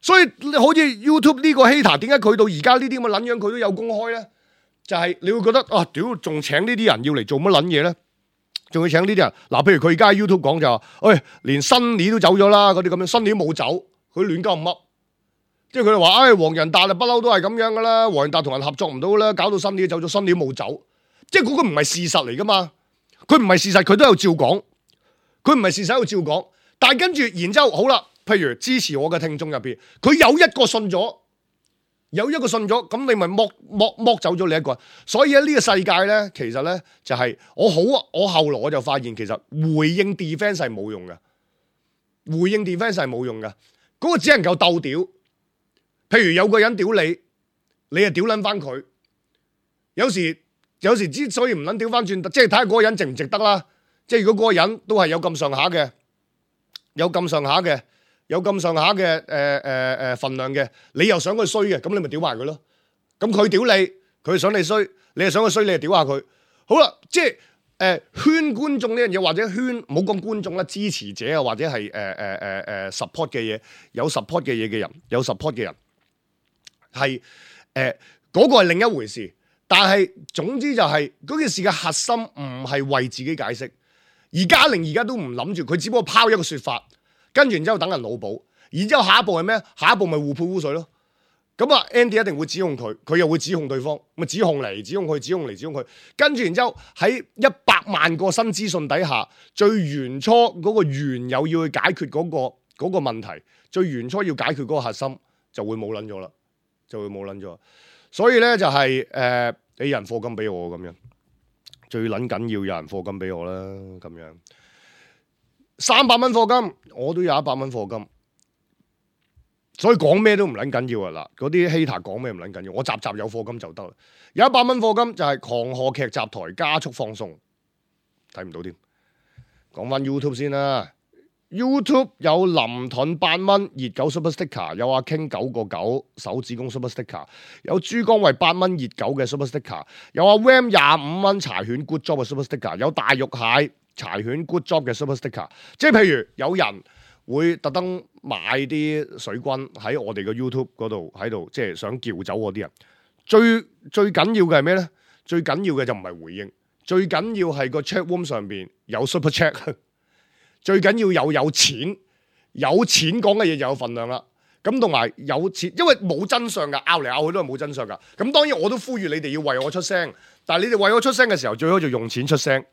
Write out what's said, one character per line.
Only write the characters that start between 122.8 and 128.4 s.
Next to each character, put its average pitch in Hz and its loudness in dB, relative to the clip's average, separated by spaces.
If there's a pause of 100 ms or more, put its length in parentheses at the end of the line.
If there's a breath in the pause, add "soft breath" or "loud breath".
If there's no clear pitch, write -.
集 131 -6
集 110 -8
有 107 -8
課 110 -10
金 117 -14
就 82 -18
得 101 -18
啦。 87 -18 (420 soft breath)
有 220 4
一 269 4
百 254 4
蚊 254 0
課 220 2
金 233 -8
就 175 -4
係 143 -2
《狂 120 -6 (100)
賀 127 -4
劇 139 -6
集 - -8
台》 95 -10
加 156 -2
速 151 -12
放 117 -10
送， 95 -14 (960)
睇 95 -14